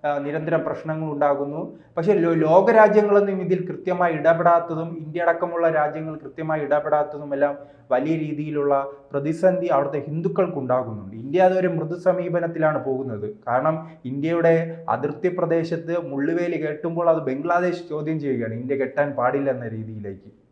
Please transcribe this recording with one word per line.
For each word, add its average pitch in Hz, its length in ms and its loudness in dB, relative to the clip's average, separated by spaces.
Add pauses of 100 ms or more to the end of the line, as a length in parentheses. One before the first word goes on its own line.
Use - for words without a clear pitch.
ആ, 143 120 0
നിരന്തരം 156 460 -2
പ്രശ്നങ്ങൾ 156 480 -4
ഉണ്ടാകുന്നു. 143 640 -2 (180)
പക്ഷേ 170 160 2
ലോ-, 165 220 4
ലോകരാജ്യങ്ങളൊന്നും 202 1080 6
ഇതിൽ 175 240 -2
കൃത്യമായി 180 480 -2
ഇടപെടാത്തതും 165 840 2
ഇന്ത്യ 156 240 -6
അടക്കമുള്ള 170 480 2
രാജ്യങ്ങൾ 156 460 -2
കൃത്യമായി 156 440 -4
ഇടപെടാത്തതും 147 760 0
എല്ലാം 143 240 0 (320)
വലിയ 143 260 2
രീതിയിലുള്ള 147 760 -2 (220)
പ്രതിസന്ധി 165 540 0
അവിടുത്തെ 143 320 0
ഹിന്ദുക്കൾക്ക് 156 600 -2
ഉണ്ടാകുന്നുണ്ട്. 117 580 -4
ഇന്ത്യ 139 240 -2
അതൊരു 185 280 4
മൃദു 165 260 -4
സമീപനത്തിലാണ് 165 920 0
പോകുന്നത്. 127 500 -4 (140)
കാരണം 156 420 0 (140)
ഇന്ത്യയുടെ 165 840 0
അതിർത്തി 143 400 -2
പ്രദേശത്ത് 165 840 -2
മുള്ളുവേലി 170 460 -2
കെട്ടുമ്പോൾ 165 540 -2
അത് 160 120 2
ബംഗ്ലാദേശ് 170 680 -2
ചോദ്യം 151 320 -4
ചെയ്യുകയാണ്, 117 340 -2
ഇന്ത്യ 127 220 -4
കെട്ടാൻ 143 360 -2
പാടില്ല 139 380 0
എന്ന 120 180 -6
രീതിയിലേക്ക്. 107 720 -12 (120)